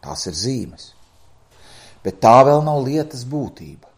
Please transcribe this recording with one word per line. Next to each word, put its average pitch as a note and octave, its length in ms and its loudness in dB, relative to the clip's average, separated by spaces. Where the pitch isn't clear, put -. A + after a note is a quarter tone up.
Tās C#2+ 220 -12
ir E2+ 120 -10
zīmes. A2+ 540 -10
Bet - 220 -10
tā A#2+ 200 8
vēl D3 240 4
nav D3 160 -2
lietas C#3+ 400 -6
būtība. A2 760 -12